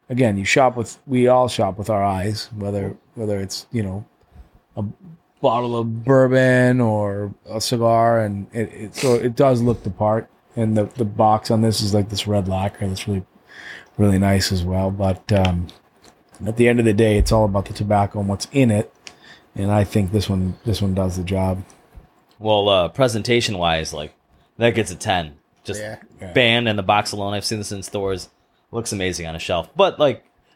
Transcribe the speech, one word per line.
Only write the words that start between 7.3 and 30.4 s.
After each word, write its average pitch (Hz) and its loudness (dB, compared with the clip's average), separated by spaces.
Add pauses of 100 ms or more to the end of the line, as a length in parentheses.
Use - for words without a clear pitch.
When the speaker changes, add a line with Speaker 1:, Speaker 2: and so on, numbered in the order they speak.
Speaker 1:
a 107 -8
cigar, 117 2
and 101 -4
it, 110 -4
it, 104 -14
so 127 2
it 117 0
does 131 4
look 117 0
the 104 -8
part. 107 -2 (260)
And 110 0
the, 104 2
the 117 -6
box 107 2
on 113 2
this 110 2
is, 101 -2
like, 104 2
this 101 -6
red 104 0
lacquer 95 -4
that's 92 -6
really, 95 -2 (720)
really 101 4
nice 98 2
as 90 -2
well. 95 -2
But, 95 -2
um, 92 2 (800)
at 113 -6
the 120 6
end 120 4
of 113 2
the 107 4
day, 107 4
it's - 2
all 110 4
about 98 0
the - -12
tobacco 104 -2
and 101 -2
what's 98 -6
in 135 4
it. 107 0 (600)
And 101 -2
I 104 2
think 98 0
this 101 0
one, 92 -2
this 107 -2
one 95 0
does 92 -2
the 92 -6
job. 92 -2 (760)
Speaker 2:
Well, 104 2
uh, 92 4
presentation-wise, 104 0
like, 76 -10 (440)
that 117 2
gets 113 0
a 82 -12
ten. 85 -4 (300)
Just 104 -6
Speaker 3:
Yeah. 107 -12 (240)
Speaker 1:
Yeah. - -12
Speaker 2:
band 120 2
and 104 0
the 95 -4
box 104 0
alone. 101 -4
I've 101 -6
seen 110 -4
this 104 -10
in 98 -10
stores. 95 -6 (420)
Looks 113 -8
amazing 92 -4
on 80 -10
a 80 -10
shelf. 85 -4
But, 190 2
like, 135 0 (320)